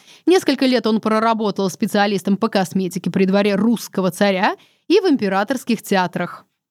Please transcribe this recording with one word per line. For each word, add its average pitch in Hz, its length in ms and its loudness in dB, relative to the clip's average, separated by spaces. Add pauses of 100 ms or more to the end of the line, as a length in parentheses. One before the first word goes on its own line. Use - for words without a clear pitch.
(240)
Несколько 311 420 2
лет 254 200 2
он 220 140 2
проработал 214 680 0
специалистом 202 680 0
по 226 100 -2
косметике 190 640 -2
при 190 140 2
дворе 202 320 2
русского 196 560 -2
царя 202 420 0 (320)
и 370 140 4
в 381 80 2
императорских 214 760 0
театрах. 180 640 -4 (240)